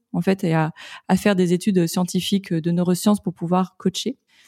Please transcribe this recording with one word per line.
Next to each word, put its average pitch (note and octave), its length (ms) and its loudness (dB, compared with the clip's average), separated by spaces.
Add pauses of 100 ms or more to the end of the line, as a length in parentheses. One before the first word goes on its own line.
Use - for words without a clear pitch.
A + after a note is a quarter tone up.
(120)
en F3 100 -2
fait, G3 220 -2
et E3 100 0
à, D#3+ 180 0 (360)
à F#3+ 80 2
faire G3+ 220 2
des F3+ 160 2
études F3+ 340 2
scientifiques, F#3 640 -2
euh, E3 100 0
de E3+ 100 -2
neurosciences F3+ 500 2
pour E3+ 120 -6
pouvoir F3+ 440 -2
coacher. - 400 -4 (300)